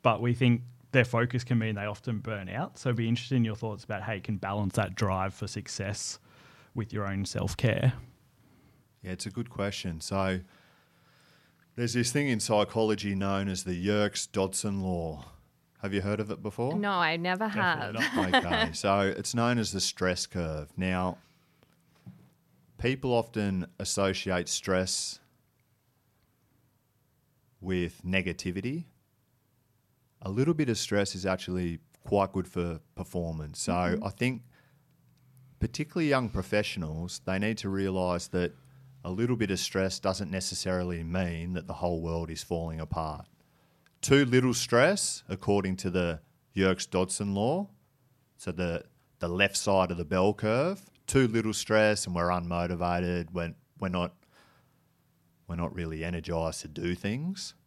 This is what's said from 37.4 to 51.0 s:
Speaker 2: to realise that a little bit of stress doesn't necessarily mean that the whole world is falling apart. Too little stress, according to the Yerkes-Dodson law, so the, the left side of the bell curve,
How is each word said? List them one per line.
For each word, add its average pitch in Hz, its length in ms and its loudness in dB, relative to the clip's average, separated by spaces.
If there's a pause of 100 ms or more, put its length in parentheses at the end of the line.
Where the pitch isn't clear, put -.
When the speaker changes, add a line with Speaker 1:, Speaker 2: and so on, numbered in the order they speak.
Speaker 2:
to 98 100 -6
realise 92 600 0
that 87 240 0 (520)
a 90 60 -6
little 117 260 0
bit 107 140 0
of 92 80 0
stress 95 400 0
doesn't 95 320 -2
necessarily 90 760 -2
mean 85 500 -2
that 90 120 -6
the 85 80 -8
whole 87 280 0
world 82 280 -2
is 80 120 -8
falling 82 380 -4
apart. 78 460 -6 (760)
Too 139 220 6
little 123 300 4
stress, 147 720 4
according 95 480 0
to 92 140 -4
the 85 300 0 (340)
Yerkes-Dodson 95 800 2
law, 147 340 0 (680)
so - 160 -8
the, 85 320 -2 (360)
the 85 80 -2
left 95 280 2
side 95 340 4
of 87 60 -2
the 87 80 -4
bell 92 300 4
curve, 135 480 0 (240)